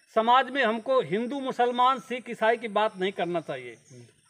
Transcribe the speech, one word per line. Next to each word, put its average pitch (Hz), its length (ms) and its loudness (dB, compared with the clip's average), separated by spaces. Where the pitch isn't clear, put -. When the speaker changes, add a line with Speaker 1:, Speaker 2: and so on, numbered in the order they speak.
Speaker 1:
समाज 247 340 4
में 269 140 0
हमको 233 380 0
हिंदू, 226 380 -4
मुसलमान, 247 600 2
सिख, 240 300 -10
ईसाई 226 280 0
की 226 100 -8
बात 208 300 -2
नहीं 185 140 -2
करना 175 300 -4
चाहिए। 127 320 -10
Speaker 2:
हम्म। 123 300 -20